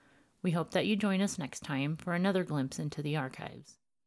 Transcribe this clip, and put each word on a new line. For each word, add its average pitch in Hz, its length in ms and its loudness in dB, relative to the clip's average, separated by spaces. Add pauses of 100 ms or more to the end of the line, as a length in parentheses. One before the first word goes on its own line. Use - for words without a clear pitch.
(420)
We 185 80 2
hope 165 220 0
that 165 140 2
you 214 100 4
join 196 260 2
us 202 160 0
next 139 220 -8
time 147 360 -2
for 175 160 -4
another 185 320 2
glimpse 143 340 0
into 151 220 -4
the 147 160 0
archives. - 640 -6 (280)